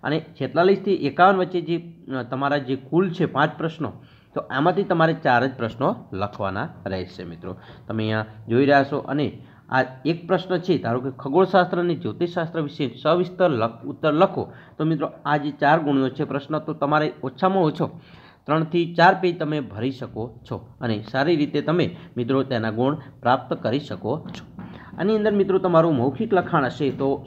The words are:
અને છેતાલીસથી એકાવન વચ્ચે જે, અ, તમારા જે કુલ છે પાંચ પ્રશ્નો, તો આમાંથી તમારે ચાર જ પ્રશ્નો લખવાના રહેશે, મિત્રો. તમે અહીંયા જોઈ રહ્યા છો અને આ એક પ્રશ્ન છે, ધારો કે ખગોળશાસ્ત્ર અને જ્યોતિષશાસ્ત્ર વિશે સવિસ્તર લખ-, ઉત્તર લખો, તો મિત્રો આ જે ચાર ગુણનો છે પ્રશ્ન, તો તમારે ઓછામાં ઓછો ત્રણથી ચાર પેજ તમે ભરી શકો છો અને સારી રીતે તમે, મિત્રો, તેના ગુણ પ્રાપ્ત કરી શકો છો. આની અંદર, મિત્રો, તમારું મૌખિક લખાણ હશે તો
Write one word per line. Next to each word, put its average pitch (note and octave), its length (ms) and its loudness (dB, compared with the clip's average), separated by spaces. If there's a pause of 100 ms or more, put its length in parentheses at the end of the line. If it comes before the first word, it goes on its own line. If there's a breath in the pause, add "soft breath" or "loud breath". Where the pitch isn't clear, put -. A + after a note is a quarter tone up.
અને D3+ 180 -2
છેતાલીસથી F3+ 720 0
એકાવન F3 420 4
વચ્ચે F3+ 240 -2
જે, E3+ 360 -6 (160)
અ, C3 100 -4
તમારા C3 340 -2
જે C3 200 -2
કુલ E3+ 340 0
છે E3 160 -2
પાંચ D3+ 320 0
પ્રશ્નો, D#3 340 -6 (420 soft breath)
તો - 60 -4
આમાંથી D#3+ 420 0
તમારે E3 320 2
ચાર C3 320 2
જ C3+ 100 -2
પ્રશ્નો B2 400 -2 (160)
લખવાના G2+ 560 -4 (180)
રહેશે, F#2 380 -8
મિત્રો. F2 320 -12 (320 loud breath)
તમે A2 140 -2
અહીંયા A2 240 0 (220 loud breath)
જોઈ B2 180 4
રહ્યા C#3 180 6
છો C#3 140 -4
અને C#3 420 -4 (300 loud breath)
આ C3 120 2 (220)
એક E3 220 -2
પ્રશ્ન F3+ 320 0
છે, E3+ 200 0
ધારો A#2+ 220 -2
કે C3+ 100 -6
ખગોળશાસ્ત્ર F3+ 680 2
અને F3 160 0
જ્યોતિષશાસ્ત્ર E3+ 680 -4
વિશે C#3+ 420 -4
સવિસ્તર F3 480 2
લખ-, A#2 360 -2
ઉત્તર D3+ 260 -2
લખો, D#3+ 400 2 (260 loud breath)
તો D#3 60 -2
મિત્રો D#3+ 280 -2 (140)
આ D3 100 2
જે D3 140 -2
ચાર D3 300 4
ગુણનો C#3 280 2
છે C#3 160 -4
પ્રશ્ન, C#3 340 -4
તો D#3 140 -8
તમારે D3+ 400 0 (100)
ઓછામાં F#3 420 0
ઓછો D3 360 -2 (460 loud breath)
ત્રણથી E3 480 0
ચાર F#3+ 260 8
પેજ F3 180 0
તમે D3+ 220 -2
ભરી G#2+ 300 -4
શકો B2 500 -10 (100)
છો - 180 -10 (120)
અને A2 220 -2
સારી D3 340 0
રીતે D3 240 0
તમે, D3+ 360 0 (200 loud breath)
મિત્રો, C3 260 0
તેના A#2 280 -2
ગુણ B2+ 240 2
પ્રાપ્ત - 600 -2
કરી C#3 260 -2
શકો G#2+ 380 -6
છો. - 440 -14 (360 loud breath)
આની G#3 180 2
અંદર, G#3 160 2
મિત્રો, F#3+ 260 4
તમારું E3 380 4
મૌખિક E3+ 380 0
લખાણ E3+ 300 2
હશે C3 260 -2
તો C3+ 360 -2